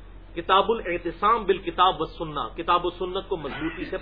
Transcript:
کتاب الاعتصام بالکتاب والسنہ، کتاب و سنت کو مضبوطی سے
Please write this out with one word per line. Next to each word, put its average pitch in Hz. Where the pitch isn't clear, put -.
کتاب 196
الاعتصام 202
بالکتاب 170
والسنہ، 156
کتاب 175
و 175
سنت 185
کو 190
مضبوطی 156
سے 170